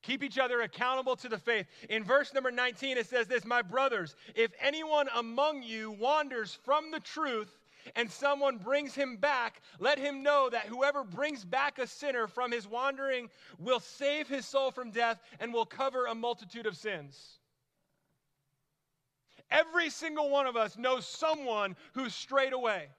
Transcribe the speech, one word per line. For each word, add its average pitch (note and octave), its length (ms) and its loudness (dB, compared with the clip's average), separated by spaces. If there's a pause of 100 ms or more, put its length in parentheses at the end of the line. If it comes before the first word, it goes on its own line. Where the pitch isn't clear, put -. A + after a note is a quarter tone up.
Keep B3+ 180 -2
each C4 160 -4
other B3 240 2
accountable B3+ 540 0
to - 120 -14
the A3 120 -4
faith. G#3+ 260 0 (240)
In G#3+ 140 -2
verse C4 280 4
number C4 200 0
nineteen, B3 440 -2
it A#3 120 0
says A#3+ 200 2
this, A#3+ 160 0
"My A#3+ 200 2
brothers, G#3+ 520 0 (200)
if A3+ 240 2
anyone D4 560 2
among B3 480 2
you A3 260 -6
wanders B3 640 0 (100)
from D#4 280 2
the D#4+ 80 -4
truth B3 580 -4 (380)
and A3+ 160 -2
someone C#4 480 2
brings C4+ 340 0
him C4 240 -2
back, B3+ 460 0 (160)
let C4+ 180 4
him C#4 240 -4
know C#4+ 300 4
that A3 160 -2
whoever C4+ 360 0
brings A#3 400 -4
back C4+ 360 0
a B3 80 -2
sinner B3 400 -2
from A#3+ 240 -2
his A3+ 160 -4
wandering C4 640 -2 (260)
will A#3 220 0
save C#4+ 480 -2
his C4 180 -4
soul C4+ 240 2
from B3 220 -8
death A3+ 280 0 (200)
and A#3 120 -6
will A#3 140 2
cover C4 400 -2
a A#3 80 -4
multitude A3+ 540 -6
of F3+ 100 -4
sins." D#3 640 -10 (2000)
Every E4 400 2
single D4+ 400 -2
one C#4 160 4
of B3 100 -2
us G#3+ 220 0
knows B3 300 0
someone B3 680 -2 (180)
who's B3+ 200 -6
strayed C4+ 400 0
away. G#3 460 -2